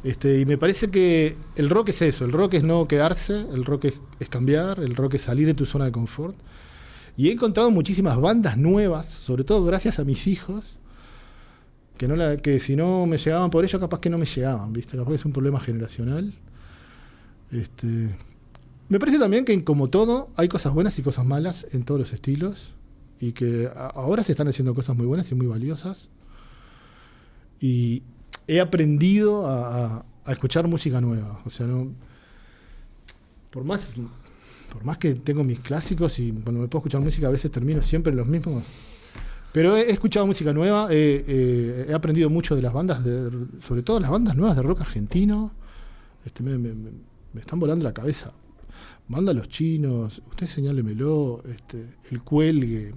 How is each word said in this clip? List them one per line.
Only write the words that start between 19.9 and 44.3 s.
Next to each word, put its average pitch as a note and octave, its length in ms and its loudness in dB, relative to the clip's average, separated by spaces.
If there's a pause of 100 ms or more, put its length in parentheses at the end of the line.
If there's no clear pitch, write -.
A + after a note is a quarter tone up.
todo, A#3 440 2
hay E3+ 140 2
cosas - 260 -2
buenas F#3 240 2
y C#3 40 -6
cosas B2+ 220 0
malas D3+ 460 0
en B2 140 -2
todos C#3+ 160 0
los B2 120 -4
estilos, C#3+ 600 -4 (480)
y A#2+ 120 -4
que A#2+ 360 -2
a-, B2+ 260 -12
ahora F3 300 0
se - 80 0
están D3 160 0
haciendo B2+ 260 0
cosas B2+ 220 -2
muy A#2 100 0
buenas E3 240 -2
y B2+ 60 -2
muy B2+ 100 0
valiosas. D3 600 -6 (1500)
Y B2 420 0 (460)
he D#3+ 120 4
aprendido F#3 840 4
a, A#2+ 520 -2
a, - 60 -14 (200)
a C#3 80 -6
escuchar E3 340 0
música D#3 340 0
nueva. A2 440 -2
O B2 60 -10
sea, A#2+ 160 -6
no, B2+ 260 -4 (1600)
por B2+ 140 -10
más, G3 260 -4 (840)
por G#2 120 -14
más D3 140 -4
que D3 160 0
tengo C#3+ 300 -2
mis B2 160 -2
clásicos D#3+ 580 -2
y A#2 140 -2
cuando A#2 300 -4
me A#2+ 60 -4
puedo D#3 120 -2
escuchar - 200 -2
música, D3 280 2
a - 20 2
veces C#3+ 220 0
termino C#3+ 300 0
siempre D#3+ 280 2
en C3+ 60 0
los A#2+ 100 0
mismos. D3+ 380 -2 (880)
Pero E3+ 240 4
he, A3+ 60 4
he A#3+ 100 2
escuchado G3+ 340 2
música E3+ 260 0
nueva, G3+ 380 2
he, D3 360 4
eh, B2 640 0
he D3+ 40 2
aprendido D#3+ 360 2
mucho D#3+ 260 2
de C3+ 60 0
las A#2+ 100 0
bandas, C#3 320 0
de, A#2+ 260 -2 (300)
sobre A#2+ 220 -4
todo A3 180 0
las C#3 100 0
bandas G#3 240 2